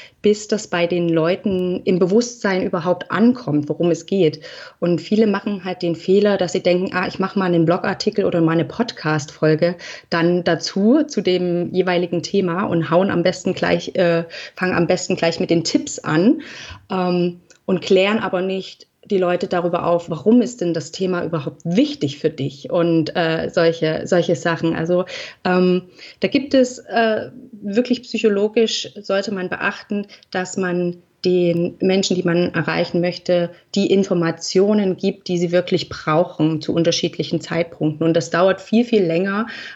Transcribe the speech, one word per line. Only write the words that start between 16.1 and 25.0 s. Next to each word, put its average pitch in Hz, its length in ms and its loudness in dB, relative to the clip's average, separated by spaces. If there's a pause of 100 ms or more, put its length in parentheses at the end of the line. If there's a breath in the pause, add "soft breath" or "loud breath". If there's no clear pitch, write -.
ähm, 180 480 0 (260)
und 185 160 -2
klären 196 360 2
aber 185 240 -2
nicht 190 460 -8 (180)
die 202 140 0
Leute 175 280 0
darüber 175 380 -2
auf, 170 240 0
warum 208 320 4
ist - 200 -4
denn 175 120 0
das 160 180 -6
Thema 180 320 -2
überhaupt 156 400 -6
wichtig 175 540 0
für 156 140 -2
dich 139 400 -8
und, 165 440 0
äh, 165 340 -2
solche, 165 560 0
solche 175 300 2
Sachen. 165 400 -2
Also, 175 300 0 (380 loud breath)